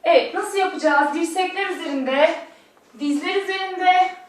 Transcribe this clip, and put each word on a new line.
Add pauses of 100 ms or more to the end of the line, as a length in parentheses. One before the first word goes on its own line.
Evet,
nasıl
yapacağız?
Dirsekler
üzerinde, (640)
dizler
üzerinde. (140)